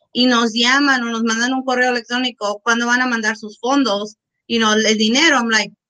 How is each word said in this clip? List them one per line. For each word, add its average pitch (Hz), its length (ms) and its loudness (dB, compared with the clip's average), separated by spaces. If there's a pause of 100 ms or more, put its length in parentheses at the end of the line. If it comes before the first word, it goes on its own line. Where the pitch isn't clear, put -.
(140)
y 247 140 2
nos 233 260 2
llaman 254 500 2
o 233 60 -4
nos 226 140 -4
mandan 233 300 -2
un 262 100 -4
correo 254 280 0
electrónico 240 720 -4
cuando 233 220 0
van 240 160 2
a 254 60 0
mandar 226 280 -2
sus 214 240 -16
fondos 226 580 -2 (280)
y 233 140 -2
no 220 140 2
el 214 240 2
dinero. 262 400 2
I'm 233 120 -2
like, 214 240 -2 (160)